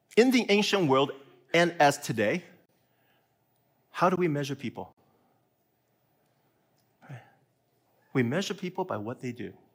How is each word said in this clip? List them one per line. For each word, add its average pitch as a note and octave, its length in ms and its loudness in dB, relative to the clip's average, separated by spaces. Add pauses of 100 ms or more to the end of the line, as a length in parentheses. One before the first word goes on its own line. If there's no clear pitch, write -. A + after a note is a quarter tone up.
(180)
in B3+ 140 6
the A#3 180 2
ancient G3+ 400 2
world C3+ 240 2 (400)
and E3+ 260 4
as C#3+ 180 6
today, A#2 460 -2 (1500)
how F3 180 2
do F3+ 80 -2
we F3 100 2
measure C#3+ 280 -4
people? - 380 -12 (3250)
We C3 120 2
measure D#3+ 300 -4
people F3+ 300 -8
by C#3+ 140 -6
what G#2+ 240 -10
they B2 100 -8
do G#2 220 -12 (220)